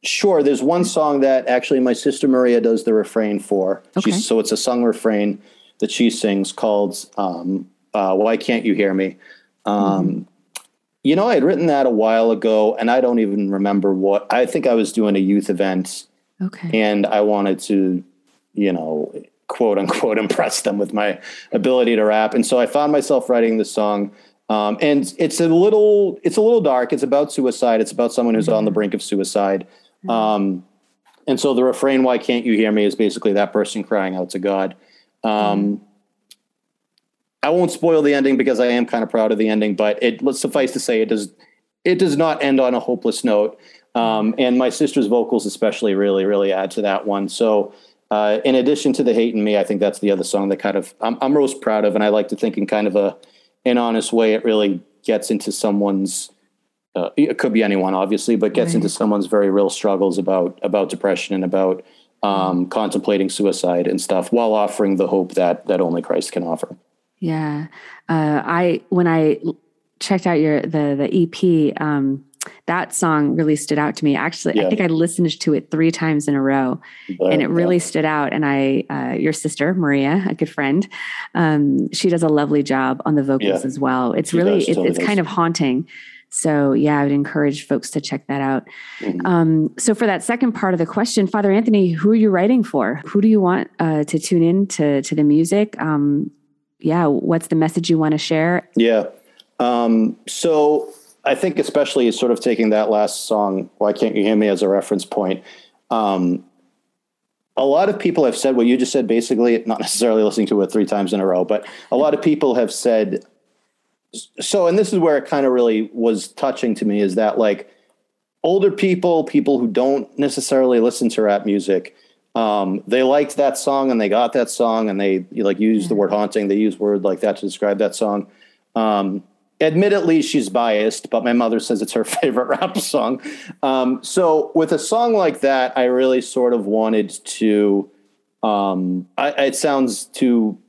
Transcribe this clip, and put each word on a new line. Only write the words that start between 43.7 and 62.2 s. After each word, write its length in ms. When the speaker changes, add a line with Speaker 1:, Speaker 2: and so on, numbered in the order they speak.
Speaker 1:
Um, 440
and 200
my 120
sister's 360
vocals 400
especially 480
really, 300
really 280
add 200
to 100
that 240
one. 220
So, 460
uh, 340
in 100
addition 400
to 80
the 100
hate 220
in 100
me, 140
I 60
think 160
that's 180
the 120
other 140
song 260
that 80
kind 180
of 240
I'm, 200
I'm 140
most 260
proud 240
of. 100
And 80
I 60
like 200
to 80
think 200
in 100
kind 200
of 100
a, 200
an 140
honest 340
way, 220
it 100
really 360
gets 260
into 220
someone's, 760
uh, 200
it 220
could 140
be 100
anyone, 320
obviously, 420
but 180
gets 140
Speaker 2:
Right. 80
Speaker 1:
into 120
someone's 380
very 240
real 200
struggles 460
about, 460
about 260
depression 460
and 100
about, 400